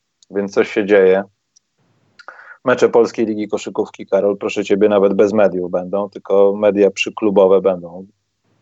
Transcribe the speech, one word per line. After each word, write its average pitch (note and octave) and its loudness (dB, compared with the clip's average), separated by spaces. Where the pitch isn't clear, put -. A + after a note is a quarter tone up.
więc G2 -6
coś A2 -2
się G#2 -2
dzieje. F#2+ 4
Mecze B2 2
Polskiej A2+ 0
Ligi G#2+ -6
Koszykówki, G2+ -8
Karol, G2 0
proszę G#2 -6
ciebie, G2+ 0
nawet G2 2
bez G2+ 2
mediów F#2 0
będą, F#2 -6
tylko G2 0
media G2+ 2
przyklubowe G2 0
będą F2+ -4